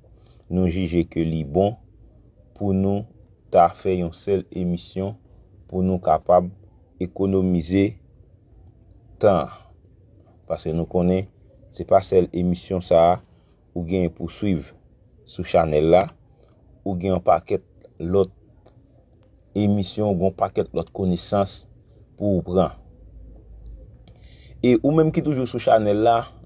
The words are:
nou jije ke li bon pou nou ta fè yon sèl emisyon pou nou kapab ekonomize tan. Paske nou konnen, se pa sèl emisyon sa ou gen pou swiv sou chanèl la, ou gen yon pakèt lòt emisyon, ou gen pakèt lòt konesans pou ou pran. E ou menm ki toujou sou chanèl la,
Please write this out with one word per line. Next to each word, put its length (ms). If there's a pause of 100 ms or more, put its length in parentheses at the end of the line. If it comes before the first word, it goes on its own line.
(500)
nou 200
jije 380
ke 160
li 220
bon 260 (840)
pou 180
nou 300 (440)
ta 240
fè 280
yon 120
sèl 360
emisyon 680 (540)
pou 120
nou 200
kapab 440 (560)
ekonomize 840 (1300)
tan. 300 (1000)
Paske 260
nou 160
konnen, 380 (420)
se 160
pa 160
sèl 320
emisyon 480
sa 380 (560)
ou 100
gen 240
pou 220
swiv 400 (560)
sou 180
chanèl 460
la, 100 (800)
ou 160
gen 160
yon 100
pakèt 380 (380)
lòt 320 (1200)
emisyon, 560
ou 80
gen 180
pakèt 380
lòt 220
konesans 680 (540)
pou 200
ou 80
pran. 280 (1900)
E 200
ou 120
menm 220
ki 100
toujou 240
sou 140
chanèl 420
la, 200 (220)